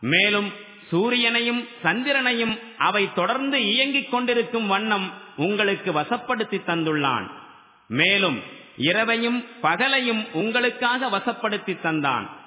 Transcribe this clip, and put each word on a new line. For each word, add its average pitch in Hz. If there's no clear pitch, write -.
மேலும் 196
சூரியனையும் 233
சந்திரனையும் 233
அவை 190
தொடர்ந்து 262
இயங்கிக் 269
கொண்டிருக்கும் 233
வண்ணம் 202
உங்களுக்கு 196
வசப்படுத்தி 220
தந்துள்ளான். 151
மேலும் 170
இரவையும் 226
பகலையும் 233
உங்களுக்காக 240
வசப்படுத்தி 202
தந்தான். 143